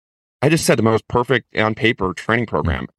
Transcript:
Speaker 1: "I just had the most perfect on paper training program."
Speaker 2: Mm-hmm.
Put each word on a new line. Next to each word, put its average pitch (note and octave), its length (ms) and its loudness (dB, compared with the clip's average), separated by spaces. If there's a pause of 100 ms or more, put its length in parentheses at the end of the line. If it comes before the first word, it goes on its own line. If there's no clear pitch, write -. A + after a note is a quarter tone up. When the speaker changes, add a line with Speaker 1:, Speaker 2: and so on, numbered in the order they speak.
(420)
Speaker 1:
"I C#3+ 80 2
just D#3+ 180 2
had D3+ 100 2
the A2 40 0
most A2+ 260 2
perfect - 480 -2
on A2 180 0
paper G2 380 0
training A2+ 320 -2
program." D2+ 400 -2
Speaker 2:
Mm-hmm. - 140 -16